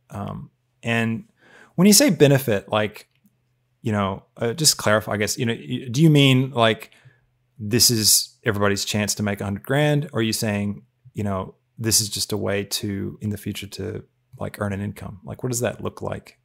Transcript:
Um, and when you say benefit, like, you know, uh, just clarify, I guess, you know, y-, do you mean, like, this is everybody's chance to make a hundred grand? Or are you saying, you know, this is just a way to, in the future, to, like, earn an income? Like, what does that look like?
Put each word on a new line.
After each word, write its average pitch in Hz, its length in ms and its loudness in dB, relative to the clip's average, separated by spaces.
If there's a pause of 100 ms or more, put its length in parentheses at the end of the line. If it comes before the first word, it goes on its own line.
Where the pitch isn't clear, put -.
Um, 101 420 -12 (300)
and 113 440 -2 (500)
when 180 120 6
you 208 60 8
say 277 160 8
benefit, 135 600 4
like, 107 380 -2 (760)
you 113 100 -2
know, 98 320 -2 (140)
uh, 120 160 -2
just 160 240 0
clarify, 107 360 0
I 104 40 -2
guess, 104 200 -2
you 127 80 -2
know, 117 80 0
y-, 127 360 -8
do 127 120 0
you 165 80 8
mean, 135 420 6
like, 113 400 0 (680)
this 107 300 2
is 110 540 0
everybody's 101 400 0
chance 104 320 -2
to 117 80 -4
make 101 160 -2
a 104 60 -6
hundred 101 180 -6
grand? 147 480 0
Or - 80 -4
are 113 40 2
you 110 100 0
saying, 101 500 -4 (300)
you 104 100 -6
know, 98 320 -6 (220)
this 113 240 0
is 104 80 -4
just - 240 -6
a 104 40 -2
way 101 280 -2
to, 98 560 -6
in 107 80 -4
the 104 80 -6
future, 101 300 -10
to, 101 360 -10 (340)
like, 101 220 -10
earn 101 140 -4
an 98 80 -6
income? - 420 -10
Like, - 180 -14
what 127 100 -4
does 117 100 -4
that - 200 -4
look - 200 -8
like? 101 440 -10